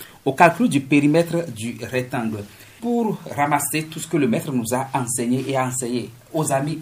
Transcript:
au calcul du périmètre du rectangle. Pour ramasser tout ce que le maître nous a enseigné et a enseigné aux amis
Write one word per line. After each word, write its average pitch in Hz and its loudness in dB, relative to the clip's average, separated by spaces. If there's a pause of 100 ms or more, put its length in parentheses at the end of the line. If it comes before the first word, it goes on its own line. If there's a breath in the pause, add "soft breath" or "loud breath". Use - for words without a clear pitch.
(240 loud breath)
au 135 2
calcul 170 6
du 143 2
périmètre 156 2
du 117 -8
rectangle. 117 -4 (360 loud breath)
Pour 233 0 (160)
ramasser 147 0
tout 156 -12
ce - -8
que - -2
le 143 4
maître 143 -2
nous 123 -2
a 127 0
enseigné 123 0
et 135 -2
a 131 2
enseigné 123 -4 (240)
aux 156 0
amis 143 -2